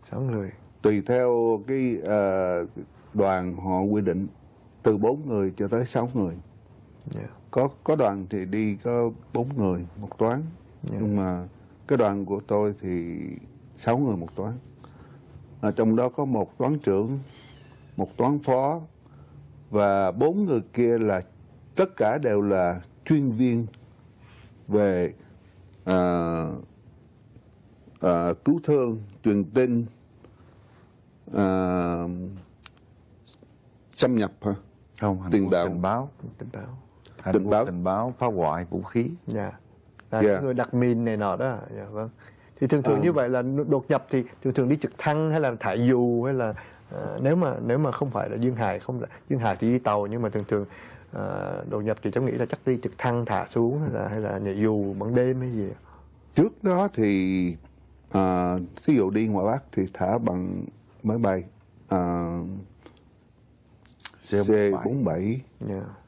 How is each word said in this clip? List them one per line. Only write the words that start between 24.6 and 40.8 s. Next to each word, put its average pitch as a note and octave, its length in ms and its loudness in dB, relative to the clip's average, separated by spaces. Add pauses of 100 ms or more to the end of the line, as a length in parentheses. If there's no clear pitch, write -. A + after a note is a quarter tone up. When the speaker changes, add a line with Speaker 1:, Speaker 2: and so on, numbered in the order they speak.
Speaker 2:
về, G2 460 2 (720)
ờ, E2+ 680 0 (1500)
ờ, F2 340 2 (100)
cứu D#3 200 2
thương, B2 380 2 (220)
truyền G2+ 200 4
tin, A#2+ 420 2 (1500)
ờ, F2+ 760 0 (1900)
xâm B2+ 200 2
nhập G#2+ 260 2
hả? G#2 140 -2 (460)
Speaker 3:
Không, G2 200 0
hành F#2 120 -4
Speaker 2:
Tình G2+ 120 4
Speaker 3:
quân F#2 60 0
Speaker 2:
báo. F2+ 180 2
Speaker 3:
tình F2 140 -4
báo. A#2 260 0 (300)
Speaker 1:
Tình - 140 -12
báo. A#2+ 260 -14 (420)
Speaker 3:
Hành F#2 140 -4
Speaker 2:
Tình G#2 80 4
Speaker 3:
quân G2+ 80 -2
Speaker 2:
báo. G#2 160 4
Speaker 3:
tình F2 180 -6
báo, G#2+ 340 0
phá B2 80 0
hoại, F2 380 0
vũ F#2 180 -6
khí. F3 280 -2 (160)
Speaker 1:
Dạ. G2+ 260 -6 (580)
Là A2 120 2
Speaker 2:
Dạ. G#2 100 6
Speaker 1:
những G2 120 0
người C3 100 0
đặt B2 200 -2
mìn A#2+ 300 2